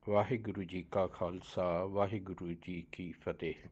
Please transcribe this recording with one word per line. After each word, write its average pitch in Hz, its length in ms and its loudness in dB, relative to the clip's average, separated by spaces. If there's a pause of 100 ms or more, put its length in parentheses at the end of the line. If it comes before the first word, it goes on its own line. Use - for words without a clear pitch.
ਵਾਹਿਗੁਰੂ 104 540 4
ਜੀ 87 280 -4
ਕਾ 95 160 4
ਖਾਲਸਾ, 90 760 0
ਵਾਹਿਗੁਰੂ 98 680 0
ਜੀ 87 400 -6
ਕੀ 87 200 -8
ਫਤਿਹ। 82 420 -4 (180)